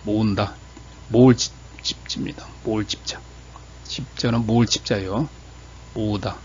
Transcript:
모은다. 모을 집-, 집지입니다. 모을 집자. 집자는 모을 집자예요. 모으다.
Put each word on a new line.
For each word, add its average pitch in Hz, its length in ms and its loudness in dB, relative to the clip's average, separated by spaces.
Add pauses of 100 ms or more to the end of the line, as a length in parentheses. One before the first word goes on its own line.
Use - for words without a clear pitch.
모은다. 104 520 2 (540)
모을 120 260 10
집-, - 180 -4 (300)
집지입니다. - 640 -6 (160)
모을 107 220 0
집자. - 340 -8 (640)
집자는 120 600 -2
모을 117 200 6
집자예요. 104 640 0 (680)
모으다. 104 520 -2